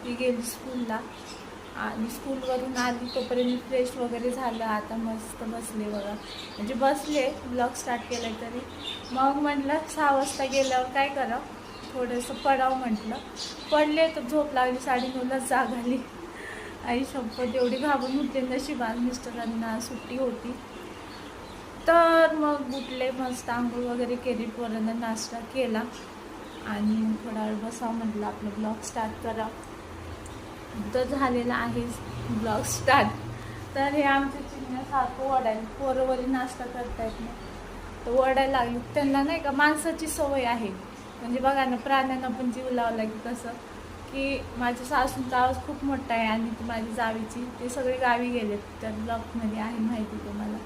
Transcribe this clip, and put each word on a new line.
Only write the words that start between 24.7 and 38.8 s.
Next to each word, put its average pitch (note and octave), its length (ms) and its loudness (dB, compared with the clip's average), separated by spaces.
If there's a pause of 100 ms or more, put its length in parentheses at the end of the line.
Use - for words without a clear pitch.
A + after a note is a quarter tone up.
नाश्ता A#3 460 -4
केला A3+ 420 0 (840)
आणि G#3+ 280 2
मग A3 200 2
थोडा G#3+ 300 -4
वेळ G#3+ 100 -2
बसावं A3+ 380 -4
म्हटलं, G#3+ 320 -2
आपलं G#3 240 -4
ब्लॉग G#3+ 340 -2
स्टार्ट A3 400 -4
करा. A3+ 240 -2 (1500)
तर B3+ 100 4
झालेला B3 520 2
आहे A#3 260 0 (480)
ब्लॉग A3 320 2
स्टार्ट. - 460 6 (680)
तर C4+ 80 2
हे C#4+ 200 4
आमच्या C#4 380 4
चिमण्या C4 420 -6
सारखं C4+ 540 2
ओरडायला, A3 240 2
पोरं C4 440 0
वरी B3+ 200 2
नाश्ता B3+ 380 -2
करतायत A#3+ 580 -4
ना, A3+ 100 -8 (720)
तर A#3+ 60 -2
ओरडायला C4 400 6
लागली. A#3+ 280 2 (140)